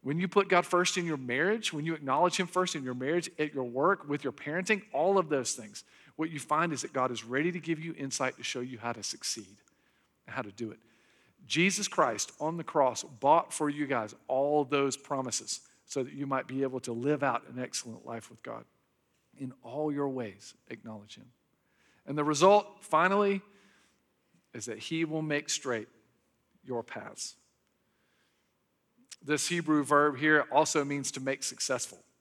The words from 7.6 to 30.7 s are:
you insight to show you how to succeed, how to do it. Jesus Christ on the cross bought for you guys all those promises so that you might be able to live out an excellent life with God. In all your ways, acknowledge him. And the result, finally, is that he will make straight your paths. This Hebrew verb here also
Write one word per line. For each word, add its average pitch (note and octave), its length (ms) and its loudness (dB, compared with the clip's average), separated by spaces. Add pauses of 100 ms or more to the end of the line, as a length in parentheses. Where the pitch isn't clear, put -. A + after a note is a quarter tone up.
you D#3+ 180 -8
insight C3+ 400 -4
to A#2 60 -16
show - 180 -4
you B2 180 -8
how A#2 140 -6
to A2 100 -10
succeed, G2+ 540 -8 (720)
how C3 140 -8
to G#2 100 -10
do G#2+ 200 -8
it. - 80 -18 (680)
Jesus F#3 420 2
Christ B2 520 0
on D#3+ 180 -4
the D#3+ 60 -6
cross C3 400 2
bought D3 480 4
for D3+ 180 -2
you D3 180 -4
guys A#2 280 -2 (120)
all C#3+ 360 2
those C#3 320 2
promises C3 640 -6 (260)
so C3+ 180 -4
that C#3+ 100 -8
you C#3 120 -6
might C3+ 220 -2
be C3+ 160 -2
able C3 180 -4
to A#2+ 120 -6
live C3+ 280 0
out B2 300 0
an B2 100 -8
excellent - 440 -10
life A#2 240 -10
with A#2+ 140 -20
God. A2+ 200 -12 (760)
In C3 140 -8 (100)
all D3 280 -4
your C#3+ 180 -2
ways, A2 440 -8 (160)
acknowledge A2 460 -16
him. - 100 -20 (840)
And C#3 100 -4
the D3+ 60 2
result, F#3 440 8 (140)
finally, G3 600 4 (1120)
is A2+ 120 -12
that G#2+ 140 -8
he D#3+ 260 -2
will D#3 160 -4
make D3+ 280 -2
straight A#2 380 -2 (800)
your A#2+ 180 -4
paths. - 520 -12 (1900)
This D3 240 -2
Hebrew D#3 360 2
verb C#3+ 340 4
here D3+ 340 4
also D3+ 320 4